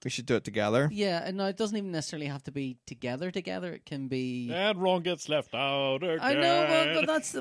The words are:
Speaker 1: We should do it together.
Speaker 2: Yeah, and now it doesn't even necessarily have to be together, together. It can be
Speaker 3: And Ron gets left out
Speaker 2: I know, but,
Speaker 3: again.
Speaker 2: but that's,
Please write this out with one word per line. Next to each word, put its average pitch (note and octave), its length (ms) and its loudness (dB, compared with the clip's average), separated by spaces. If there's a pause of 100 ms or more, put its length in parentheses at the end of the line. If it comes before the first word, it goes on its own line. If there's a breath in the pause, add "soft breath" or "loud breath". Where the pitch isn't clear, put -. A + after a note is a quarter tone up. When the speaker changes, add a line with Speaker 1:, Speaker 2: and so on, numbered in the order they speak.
Speaker 1:
We C3 80 -2
should B2 160 -6
do B2+ 80 4
it - 80 2
together. G#2+ 500 2
Speaker 2:
Yeah, G3 320 0
and F#3 120 -4
now G3 100 0
it F#3+ 100 -2
doesn't G#3+ 180 -2
even G3 160 -4
necessarily D3+ 360 -6
have C#3 160 -6
to D3 80 -10
be C3+ 340 -6
together, C3 460 -6
together. F3+ 420 -6
It - 100 -16
can C#3 240 -8
be B2 460 -4
Speaker 3:
And F#3+ 260 0
Ron F#3 220 4
gets E3+ 260 -4
left D3+ 280 0
out C#3 480 0
Speaker 2:
I F3+ 320 2
know, C#4+ 340 6
but, D#4+ 140 6
Speaker 3:
again. D4+ 100 2
Speaker 2:
but D#4 140 2
that's, D#4 340 0